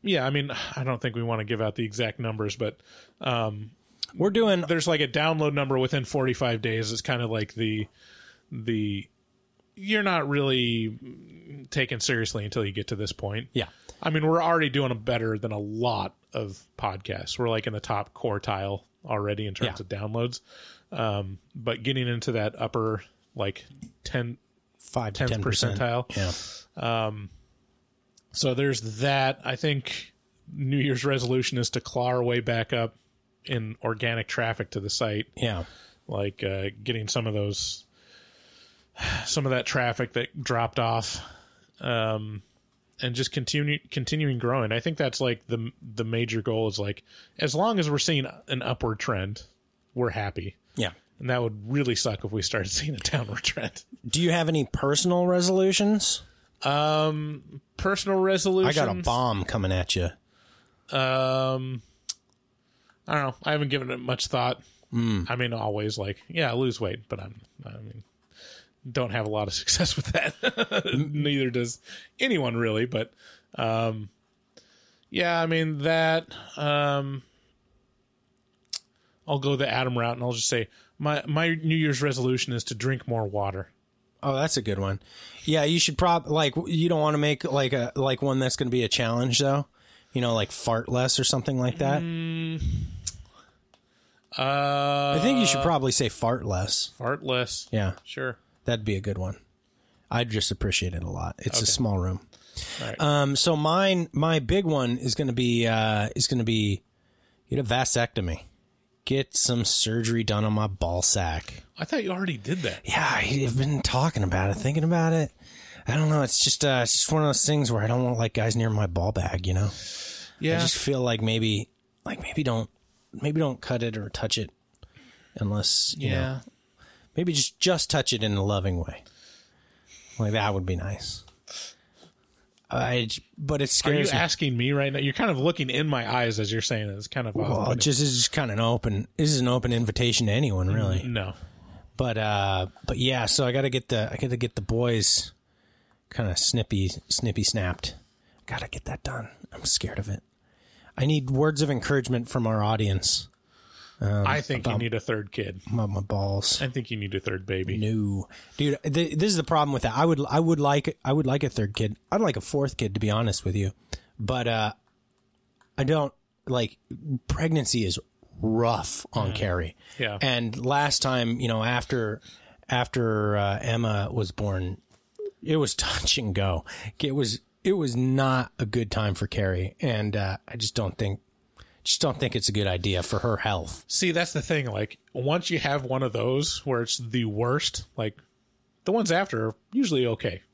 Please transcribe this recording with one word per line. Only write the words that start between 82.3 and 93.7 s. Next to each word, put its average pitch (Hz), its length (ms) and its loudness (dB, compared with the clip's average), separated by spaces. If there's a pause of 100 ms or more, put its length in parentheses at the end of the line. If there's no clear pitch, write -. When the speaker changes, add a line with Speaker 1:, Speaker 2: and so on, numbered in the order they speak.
Speaker 1:
is 117 120 -4
to 120 100 -6
drink 120 320 -4
more 113 180 -2
water. 98 440 -4 (520)
Speaker 2:
Oh, 139 140 0
that's 147 200 0
a 131 60 0
good 101 180 -2
one. 98 220 -2 (420)
Yeah, 156 220 4
you 170 140 4
should 156 180 2
prob-, 170 320 4
like, 151 260 2
w-, 170 180 -2
you 165 140 4
don't 165 140 4
wanna 151 160 4
make, 147 260 2
like, 135 300 2
a, 120 220 0
like, 135 260 2
one 135 180 2
that's 131 160 2
gonna 123 160 -2
be 123 120 2
a 110 60 0
challenge, 120 500 2
though. 143 280 2 (460)
You 127 80 0
know, 120 140 2
like, 104 160 0
fart 117 360 0
less 127 320 2
or 135 40 2
something 131 360 0
like 123 200 0
that. 143 220 2
Speaker 1:
Mm, 165 600 -4 (1800)